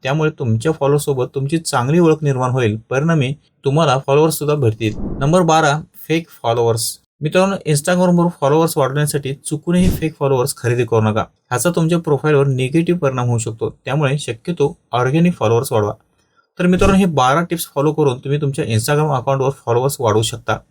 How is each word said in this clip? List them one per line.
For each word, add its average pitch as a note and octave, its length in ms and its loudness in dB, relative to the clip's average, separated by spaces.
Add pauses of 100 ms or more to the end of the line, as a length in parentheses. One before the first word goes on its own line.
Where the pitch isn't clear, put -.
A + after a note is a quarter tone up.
त्यामुळे D3+ 360 0
तुमच्या A#2 320 0
फॉलोअर्ससोबत C#3+ 540 0 (100)
तुमची C#3 220 -2
चांगली C#3+ 420 0
ओळख D#3+ 220 6
निर्माण B2+ 300 0
होईल, A#2+ 260 0 (120)
परिणामी C#3 460 0 (300)
तुम्हाला C#3 420 2
फॉलोअर्स D3+ 280 4
सुद्धा D3 200 0
भेटतील. A2 380 0 (260)
नंबर D#3+ 220 2
बारा, D#3+ 400 2 (260)
फेक E3 200 -2 (160)
फॉलोअर्स. A#2 540 0 (240)
मित्रांनो, F#3 340 0
Instagram-वर F3 760 2 (120)
फॉलोअर्स D#3+ 360 2
वाढवण्यासाठी C#3 560 -2
चुकूनही F3 560 0
फेक D#3 300 -4
फॉलोअर्स C#3 380 0
खरेदी A#2+ 280 -2
करू A2+ 160 0
नका, G#2+ 200 -2
ह्याचा - 480 -4
तुमच्या E3+ 300 0
प्रोफाईलवर D3 480 0
निगेटिव्ह C#3+ 520 0
परिणाम B2+ 300 -2
होऊ A#2+ 80 0
शकतो, A2+ 480 -6
त्यामुळे C#3 320 0
शक्यतो C#3+ 600 -4 (140)
ऑर्गॅनिक C#3+ 420 2
फॉलोअर्स A2+ 380 0
वाढवा. G#2 220 0 (680)
तर F3+ 60 0
मित्रांनो, F#3 300 4
हे F#3+ 100 4
बारा C#3+ 360 2
टिप्स E3+ 340 -6
फॉलो D3 180 0
करून C#3 260 0
तुम्ही C#3+ 220 -4
तुमच्या C#3+ 240 -4
Instagram D3 500 0
अकाउंटवर C3 340 0 (160)
फॉलोअर्स B2 340 0
वाढवू A2 220 2
शकता. A2+ 320 -4 (180)